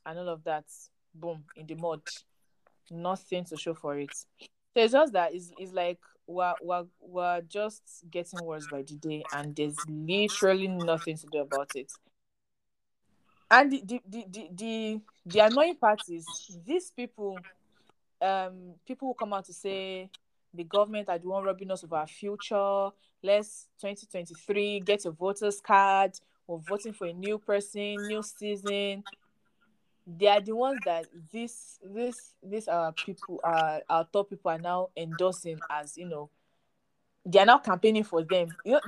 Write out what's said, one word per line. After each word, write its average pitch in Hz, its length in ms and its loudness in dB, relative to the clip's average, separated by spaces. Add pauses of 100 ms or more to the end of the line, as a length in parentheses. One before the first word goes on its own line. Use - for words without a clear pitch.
and 160 120 -10
all 180 120 -8
of 160 140 -8
that. 156 200 -4 (500)
Boom, 160 300 -10 (120)
in 156 100 -16
the 160 80 -12
mud. 160 260 -6 (920)
Nothing 180 540 -6
to 165 120 -10
show 165 160 -6
for 147 260 -8
it. 143 120 -8
So - 360 -18 (300)
it's 226 160 6
just 277 220 6
that 170 200 2
it's, 175 240 -14
it's 185 140 -14
like 175 260 -2 (280)
we're, 175 340 -2
we're, 175 240 -4 (160)
we're 180 400 -2
just 208 420 -6 (280)
getting 175 340 -8
worse 156 220 -8
by 143 160 -8
the 147 140 -12
day, 151 360 -6
and 147 240 -6
there's 151 220 -2 (100)
literally 190 800 2
nothing 165 480 -2
to 156 160 -18
do 156 60 -4
about 139 380 -4
it. 131 140 -10 (1600)
And 262 220 10
the, 277 140 -2
the, 240 200 -6
the, 220 220 -12
the, 185 240 -14
the, 220 480 -4 (240)
the 180 140 4
annoying 262 380 8
part 214 340 4
is 165 160 -8 (400)
these 349 240 -2
people, 208 480 -8 (840)
um, 185 540 -2 (120)
people 262 220 -8
who 247 60 -4
come 214 180 -4
out 190 140 -4
to 180 80 -18
say 190 560 -6 (420)
the 170 120 -10
government 208 440 2
are 175 100 -2
the 175 100 -8
one 196 160 -2
robbing 190 260 -4
us 185 140 -4
of 160 100 -8
our 156 120 -2
future. 196 840 -2 (320)
Let's 208 460 0 (120)
twenty 202 260 -10
twenty-three, 202 760 -4
get 202 240 0
your 165 100 -6
voters 202 440 -2
card. 196 600 4 (280)
We're 170 120 -8
voting 202 340 -8
for 190 140 -8
a 170 80 -6
new 202 240 -4
person, 208 680 -4
new 214 160 -4
season. 202 800 -6 (1040)
They 175 200 2
are 208 140 8
the 208 140 -4
ones 254 300 0
that 165 220 -2 (260)
this, - 500 -12
this, 233 600 -8
this 214 260 -8
our 165 240 0
people, - 500 -10
our, 160 460 0
our 165 240 2
top 202 160 2
people 180 220 -4
are 160 80 -2
now 180 360 -2
endorsing 165 640 -2 (120)
as, 151 260 -8
you 175 100 -12
know, 147 220 -8 (960)
they 180 140 6
are 196 80 10
now 240 100 12
campaigning 214 480 2
for 165 180 0
them. 175 260 2 (180)
You 220 60 2
know, 294 160 6